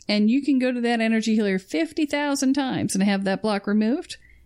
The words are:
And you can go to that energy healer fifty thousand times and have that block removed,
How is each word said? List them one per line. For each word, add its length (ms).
And 240
you 100
can 180
go 120
to 100
that 200
energy 340
healer 240
fifty 460
thousand 480
times 420
and 80
have 220
that 160
block 260
removed, 500